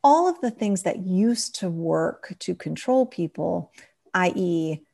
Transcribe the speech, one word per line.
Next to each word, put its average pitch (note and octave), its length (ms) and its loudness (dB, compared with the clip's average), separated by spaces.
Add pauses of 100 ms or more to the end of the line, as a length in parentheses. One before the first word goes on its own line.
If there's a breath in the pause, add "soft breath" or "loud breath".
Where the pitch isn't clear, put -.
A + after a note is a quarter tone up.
all D#4+ 240 6
of E4+ 140 -2
the A#3+ 100 -2
things G3+ 320 -2
that - 220 -2
used G#3 500 0
to F#3 140 -4
work E3 680 -2
to F3+ 160 -6
control B3+ 500 0
people, E3+ 680 -4 (420 loud breath)
i F3+ 220 4
e E3 460 0 (120)